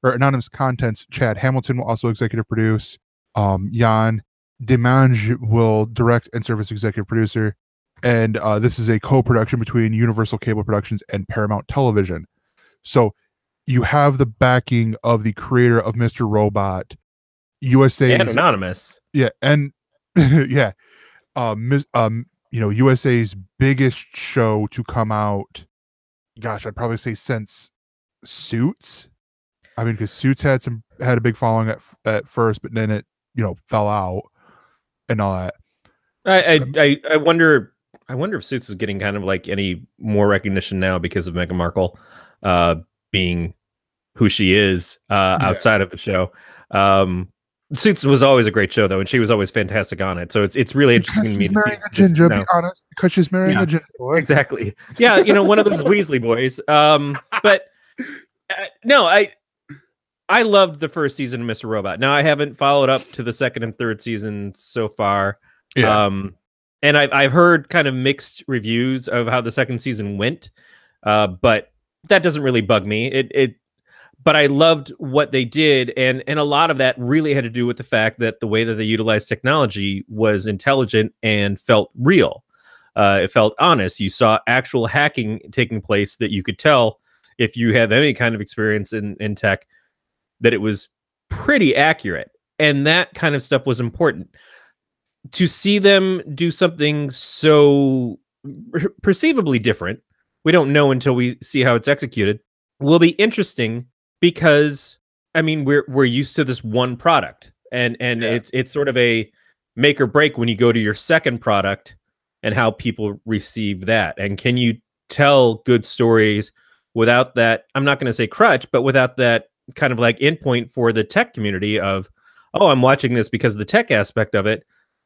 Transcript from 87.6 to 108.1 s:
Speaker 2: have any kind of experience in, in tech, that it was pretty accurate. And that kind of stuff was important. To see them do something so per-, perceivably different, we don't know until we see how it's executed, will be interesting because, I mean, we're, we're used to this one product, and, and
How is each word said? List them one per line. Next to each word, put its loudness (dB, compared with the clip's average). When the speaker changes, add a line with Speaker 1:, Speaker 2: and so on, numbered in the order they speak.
Speaker 2:
have 2
any 2
kind -2
of -8
experience -4
in, -8
in -6
tech, -2
that 2
it -4
was -4
pretty 0
accurate. -2
And 2
that 0
kind -2
of -4
stuff -2
was -2
important. -2
To 0
see 0
them 2
do -2
something -2
so 2
per-, -4
perceivably 2
different, -2
we 2
don't 2
know 4
until 0
we -2
see -4
how 4
it's -2
executed, -2
will 4
be 6
interesting -2
because, 2
I 2
mean, -2
we're, 2
we're 2
used -2
to 0
this -6
one -2
product, -2
and, -2
and -4